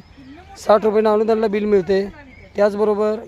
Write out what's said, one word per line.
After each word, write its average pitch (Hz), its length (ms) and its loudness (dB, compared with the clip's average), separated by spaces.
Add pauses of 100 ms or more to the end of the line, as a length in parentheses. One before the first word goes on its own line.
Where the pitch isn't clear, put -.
(560)
साठ 208 280 2
रुपयानं 220 280 0
अनुदानाला 220 340 0
बिल 208 180 -2
मिळते. 196 400 0 (520)
त्याचबरोबर 208 720 0